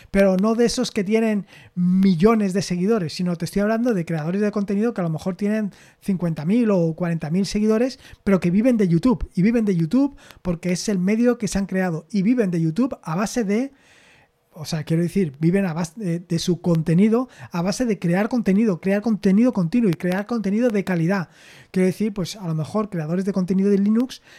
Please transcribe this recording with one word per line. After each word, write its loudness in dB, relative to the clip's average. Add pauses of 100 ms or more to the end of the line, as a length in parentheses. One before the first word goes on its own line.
(120)
pero 4
no 2
de 2
esos -2
que -2
tienen 0 (300)
millones 4
de -2
seguidores, -2
sino -2
te -6
estoy -2
hablando 0
de -2
creadores -4
de 0
contenido -2
que -4
a 0
lo -2
mejor -4
tienen -2 (280)
cincuenta -2
mil 2
o 2
cuarenta -4
mil 0
seguidores, 0 (240)
pero 4
que 0
viven 4
de 2
YouTube, 2
y 0
viven 2
de 0
YouTube 0 (260)
porque -4
es -4
el 0
medio 2
que -4
se -4
han -2
creado, -4
y 0
viven 2
de 0
YouTube 0
a -6
base -2
de, -2 (840)
o -14
sea, -6
quiero 0
decir, -2
viven 2
a -4
base -6
de, -4
de -4
su -2
contenido, 2 (240)
a -4
base -2
de -2
crear 0
contenido, 2
crear 0
contenido 2
continuo 0
y 2
crear -4
contenido 0
de -2
calidad. 0 (440)
Quiero 2
decir, -2
pues -8
a -10
lo -2
mejor -4
creadores -4
de -4
contenido 0
de 4
Linux 0 (180)